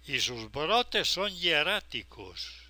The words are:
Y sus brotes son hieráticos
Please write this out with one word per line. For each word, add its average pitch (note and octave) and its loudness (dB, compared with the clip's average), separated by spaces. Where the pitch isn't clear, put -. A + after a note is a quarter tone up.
Y C3+ 0
sus A2+ -4
brotes F#3+ 2
son G3+ 0
hieráticos D#3 0